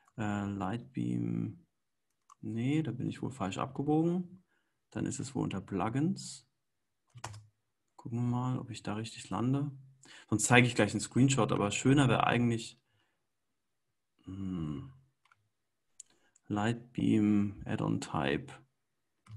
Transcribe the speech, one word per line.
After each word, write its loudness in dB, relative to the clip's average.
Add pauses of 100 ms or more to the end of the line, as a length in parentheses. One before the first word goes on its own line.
(180)
Äh, -2
Lightbeam. -4 (760)
Nee, -2
da -4
bin -6
ich -8
wohl -6
falsch -4
abgebogen. -2 (480)
Dann -4
ist -6
es -8
wohl 0
unter -4
Plugins. -4 (1500)
Gucken -6
wir 2
mal, 0
ob -12
ich -12
da -4
richtig -8
lande. 0 (580)
Sonst 2
zeige 8
ich 0
gleich 4
einen -2
Screenshot, 4
aber 2
schöner 4
wäre 4
eigentlich, 0 (1400)
hm, -6 (1500)
Lightbeam, 2
Add-on 0
Type, -2 (840)